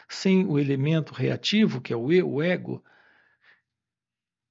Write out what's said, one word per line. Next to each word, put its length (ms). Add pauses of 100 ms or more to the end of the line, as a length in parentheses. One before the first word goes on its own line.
sem 360
o 140
elemento 560
reativo, 680
que 120
é 40
o 140
eu, 180
o 140
ego, 420 (1700)